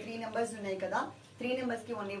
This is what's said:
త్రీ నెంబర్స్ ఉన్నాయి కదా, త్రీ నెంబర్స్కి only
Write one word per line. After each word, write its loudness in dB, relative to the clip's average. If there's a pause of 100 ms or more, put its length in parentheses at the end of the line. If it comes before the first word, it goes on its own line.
త్రీ -4 (100)
నెంబర్స్ 2
ఉన్నాయి 0
కదా, 4 (380)
త్రీ 0 (100)
నెంబర్స్కి 0 (100)
only -2